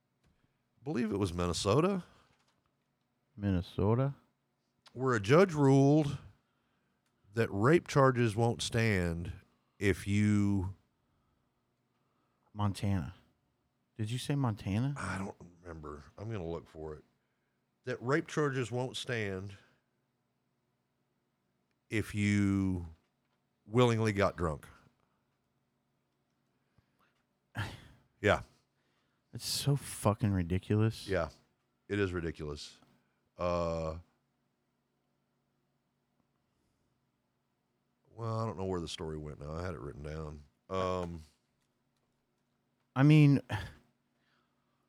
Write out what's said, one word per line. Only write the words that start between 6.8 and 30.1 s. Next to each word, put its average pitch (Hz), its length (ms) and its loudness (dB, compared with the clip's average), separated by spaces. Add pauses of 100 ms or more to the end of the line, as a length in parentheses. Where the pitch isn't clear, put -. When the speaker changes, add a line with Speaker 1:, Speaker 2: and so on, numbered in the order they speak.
Speaker 1:
that 113 160 0
rape 135 380 4
charges 123 480 4
won't 117 260 0
stand 90 680 0 (480)
if 98 260 0
you 101 680 2 (1800)
Speaker 2:
Montana. 98 560 -2 (840)
Did 110 140 -6
you 127 60 -6
say 143 180 -4
Montana? 120 600 -2
Speaker 1:
I 95 220 -6
don't 98 160 -10 (280)
remember. 76 420 -14 (120)
I'm 107 140 -10
gonna 98 160 -6
look 82 220 -8
for 78 260 -12
it. 73 80 -20 (840)
That 127 140 -8
rape 147 280 -2
charges 139 420 -2
won't 123 260 -6
stand 98 580 -6 (2250)
if 107 240 -4
you 98 720 2 (800)
willingly 113 460 2
got 98 240 2
drunk. 80 300 -4 (3000)
Speaker 2:
<sighs> 107 60 -4 (580)
Speaker 1:
Yeah. 98 200 2 (960)
Speaker 2:
It's - 120 -12
so - 300 0
fucking - 560 0